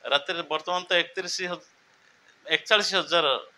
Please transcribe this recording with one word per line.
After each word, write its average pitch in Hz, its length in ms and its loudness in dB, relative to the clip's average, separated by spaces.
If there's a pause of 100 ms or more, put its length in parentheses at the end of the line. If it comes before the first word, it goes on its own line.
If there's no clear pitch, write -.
(120)
ରାତିରେ 165 300 0 (100)
ବର୍ତ୍ତମାନ 180 360 -2
ତ - 40 2 (100)
ଏକତିରିଶ 170 340 -6 (160)
ହଜାର, 170 80 -8 (920)
ଏକଚାଳିଶ 208 360 0 (100)
ହଜାର 156 260 2 (320)